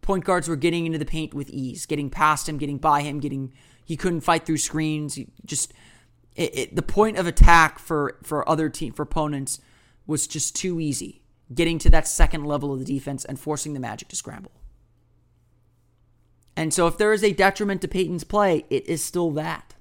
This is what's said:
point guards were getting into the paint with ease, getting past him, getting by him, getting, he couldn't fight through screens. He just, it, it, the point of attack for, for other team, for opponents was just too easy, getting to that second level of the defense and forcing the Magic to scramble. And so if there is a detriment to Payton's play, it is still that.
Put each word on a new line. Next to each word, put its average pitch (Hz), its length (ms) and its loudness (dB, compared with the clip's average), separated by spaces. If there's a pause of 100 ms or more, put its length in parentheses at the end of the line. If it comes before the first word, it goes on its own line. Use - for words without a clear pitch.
point 185 220 0
guards 180 220 0
were 165 80 -2
getting 165 320 0
into 160 120 -4
the 156 60 -6
paint 156 300 -6
with 143 160 -10
ease, 131 340 -8
getting 143 260 -4
past 151 380 0
him, 151 100 -6
getting 143 200 -6
by 147 240 2
him, 147 160 -6
getting, 135 340 -8 (320)
he 165 120 -8
couldn't 170 240 -2
fight 165 260 0
through 160 120 -2
screens. 151 560 -4
He 139 120 -12 (180)
just, - 280 -6 (640)
it, - 200 -4
it, - 200 -4
the - 60 -2
point 214 360 2
of 180 80 0
attack 165 540 8
for, 147 420 -2
for - 260 -4
other 156 200 2
team, 151 240 -8
for - 100 -8
opponents 147 560 -4 (480)
was - 220 -4
just - 260 -6
too 180 240 -4
easy, 143 440 -6 (300)
getting 165 280 0
to - 100 8
that 156 160 8
second - 380 2
level 143 280 -2
of 135 60 -4
the 131 60 -6
defense 139 400 -6
and 135 140 -12
forcing 151 360 -6
the 135 60 -10
Magic 110 280 -10
to - 80 -14
scramble. - 360 -14 (2000)
And 160 160 -2
so 170 140 4
if 170 100 0
there 214 160 4
is 214 120 0
a 202 80 4
detriment 196 500 0
to 185 60 -6
Payton's 175 340 -4
play, 196 480 0
it 135 160 -2
is 156 160 -4
still 175 300 -4
that. 156 480 -8